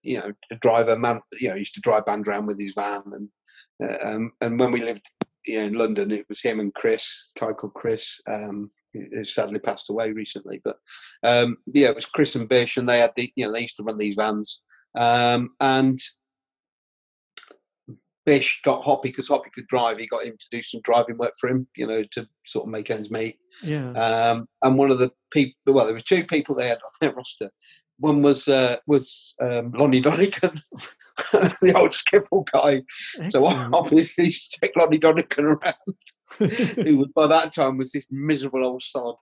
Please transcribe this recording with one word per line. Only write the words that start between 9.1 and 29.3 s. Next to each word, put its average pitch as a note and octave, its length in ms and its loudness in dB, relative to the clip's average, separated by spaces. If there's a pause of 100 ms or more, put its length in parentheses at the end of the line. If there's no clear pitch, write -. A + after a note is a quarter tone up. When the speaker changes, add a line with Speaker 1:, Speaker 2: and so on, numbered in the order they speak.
Speaker 1:
who A2+ 120 -8
sadly G#2 340 -4
passed - 320 -6
away A2 220 -2
recently. - 500 -10
But, A2 140 -6 (480)
um, A#2+ 320 2 (100)
yeah, C3+ 220 6
it A2 80 2
was - 100 -10
Chris - 300 0
and A2+ 120 -4
Bish, B2 300 2
and B2 100 -2
they A#2+ 120 4
had A#2 160 4
the, B2 180 -6
you B2+ 100 -4
know, G#2+ 80 -4
they A#2 100 -4
used - 140 -10
to G#2 60 -14
run G#2+ 160 -6
these G#2 160 -2
vans, G#2+ 480 -4 (320)
um, A#2+ 640 2
and C3 400 2 (2250)
Bish C#3+ 380 2
got C3 180 0
Hoppy, C#3 300 -2
'cause - 160 -10
Hoppy C3+ 260 -2
could - 120 -16
drive, A#2 320 0
he A2+ 80 -10
got A2+ 180 -6
him A2+ 140 -12
to - 120 -20
do A#2+ 120 -8
some - 200 -12
driving A#2+ 360 0
work A#2+ 200 -4
for - 120 -2
him, B2+ 160 -2 (100)
you A#2+ 100 -4
know, A2 160 -2 (100)
to A2 140 -10 (180)
sort A2 220 -6
of A2 40 -10
make G#2+ 200 -10
ends G#2+ 200 -6
meet. A2+ 280 -6 (240)
Speaker 2:
Yeah. D3 300 -6
Speaker 1:
Um, A2+ 560 0 (140)
and C3 160 4
one C#3 120 4
of B2+ 80 4
the B2+ 120 2 (200)
peop-, C3+ 260 0 (100)
well, C3+ 180 6
there A2 100 0
were A2+ 60 -8
two F3+ 240 0
people D3 300 -2
they B2 140 -2
had A#2 100 0
on - 120 -18 (120)
their D3 100 2
roster. A#2 380 -12 (480)
One C#3+ 240 2
was, C#3+ 260 4
uh, B2+ 380 4
was, - 560 -2